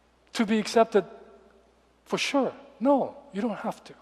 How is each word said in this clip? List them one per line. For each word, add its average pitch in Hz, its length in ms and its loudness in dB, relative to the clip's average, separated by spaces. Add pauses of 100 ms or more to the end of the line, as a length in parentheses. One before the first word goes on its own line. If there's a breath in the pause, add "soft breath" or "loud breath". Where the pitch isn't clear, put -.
(340)
to 233 120 0
be 220 120 2
accepted 220 460 2 (1000)
for 190 120 -4
sure. 262 360 0 (260)
No, 233 360 2 (180)
you 196 80 -6
don't 214 160 -2
have - 280 -8
to. - 160 -20